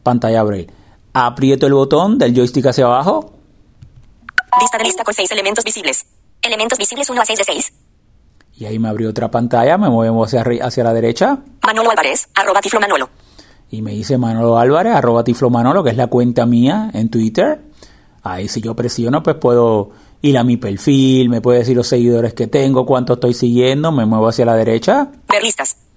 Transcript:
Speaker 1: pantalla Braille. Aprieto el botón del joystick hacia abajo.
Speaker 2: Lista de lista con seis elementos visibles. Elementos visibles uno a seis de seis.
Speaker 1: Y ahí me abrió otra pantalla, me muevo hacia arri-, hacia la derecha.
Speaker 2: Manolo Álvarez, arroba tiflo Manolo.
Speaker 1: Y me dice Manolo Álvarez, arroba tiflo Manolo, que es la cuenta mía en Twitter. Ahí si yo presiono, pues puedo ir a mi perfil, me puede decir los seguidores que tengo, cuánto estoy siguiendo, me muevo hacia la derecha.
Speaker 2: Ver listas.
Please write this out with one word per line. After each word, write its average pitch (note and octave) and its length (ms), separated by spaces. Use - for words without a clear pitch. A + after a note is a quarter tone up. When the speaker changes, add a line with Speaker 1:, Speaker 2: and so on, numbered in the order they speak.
Speaker 1:
pantalla A#2 400
Braille. G2+ 260
Aprieto C3 540
el C#3 60
botón D3 440
del A#2+ 160
joystick B2 320
hacia C3 200
abajo. D3 480
Speaker 2:
Lista A#3+ 160
de A3+ 80
lista - 180
con G#3 100
seis F#3+ 180
elementos G#3 320
visibles. F3 420
Elementos A#3 360
visibles B3 320
uno B3 120
a A3+ 40
seis A3 140
de G3 40
seis. G3 300
Speaker 1:
Y A2+ 100
ahí A2 140
me A2+ 80
abrió A2 220
otra A2+ 200
pantalla, A#2+ 480
me G3+ 120
muevo A2+ 340
hacia A2+ 200
arri-, A#2+ 200
hacia B2 200
la A2+ 100
derecha. A#2+ 460
Speaker 2:
Manolo A3+ 300
Álvarez, - 420
arroba G3 280
tiflo G3+ 180
Manolo. G3+ 300
Speaker 1:
Y A2 120
me G#2+ 100
dice G#2+ 260
Manolo A#2 400
Álvarez, D#3 380
arroba A#2+ 280
tiflo A#2+ 260
Manolo, B2 340
que C3 60
es A2+ 80
la B2 100
cuenta A#2+ 380
mía B2 480
en A2+ 160
Twitter. A#2+ 520
Ahí F#2 240
si - 140
yo A2+ 140
presiono, A#2+ 460
pues D#3 140
puedo A#2+ 560
ir C#3+ 180
a A#2+ 40
mi A#2+ 140
perfil, C3 720
me A#2 120
puede B2 180
decir B2 160
los A#2+ 120
seguidores A#2+ 460
que A#2 140
tengo, C3 400
cuánto B2 260
estoy A#2+ 220
siguiendo, C3 560
me B2 160
muevo A2 200
hacia A#2 180
la A#2 100
derecha. A#2 560
Speaker 2:
Ver G#3 160
listas. - 340